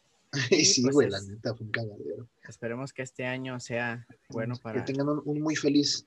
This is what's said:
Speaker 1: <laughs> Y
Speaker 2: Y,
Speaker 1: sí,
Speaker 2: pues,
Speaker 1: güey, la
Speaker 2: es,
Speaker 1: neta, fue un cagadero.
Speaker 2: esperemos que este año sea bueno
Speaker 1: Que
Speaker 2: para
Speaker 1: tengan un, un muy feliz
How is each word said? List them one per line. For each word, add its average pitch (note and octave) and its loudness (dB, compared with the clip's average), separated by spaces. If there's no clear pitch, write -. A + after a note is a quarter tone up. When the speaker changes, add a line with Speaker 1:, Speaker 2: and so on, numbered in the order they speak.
Speaker 1:
<laughs> B2+ 0
Y - 8
Speaker 2:
Y, D3+ 6
Speaker 1:
sí, - 6
Speaker 2:
pues, C3+ 4
Speaker 1:
güey, C#3+ 8
la G2 -4
Speaker 2:
es, G2 -8
Speaker 1:
neta, A2+ -6
fue A2+ -10
un G#2+ -8
cagadero. A2 -6
Speaker 2:
esperemos A#2+ -8
que - -10
este B2+ -8
año B2+ -6
sea A#2 -4
bueno A#2 -4
Speaker 1:
Que - -12
Speaker 2:
para A#2+ -4
Speaker 1:
tengan C#3 0
un, D3 0
un D3 -2
muy D#3 0
feliz C#3+ 2